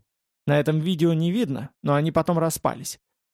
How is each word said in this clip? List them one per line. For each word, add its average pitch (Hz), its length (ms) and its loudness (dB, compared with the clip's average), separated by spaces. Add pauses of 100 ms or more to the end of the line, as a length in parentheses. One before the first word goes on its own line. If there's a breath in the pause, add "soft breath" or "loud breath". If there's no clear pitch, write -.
(440)
На 147 140 2
этом 156 220 2
видео 165 320 2
не 165 180 0
видно, 147 400 -4 (140)
но 143 100 2
они 151 160 2
потом 165 300 0
распались. - 580 -4 (360)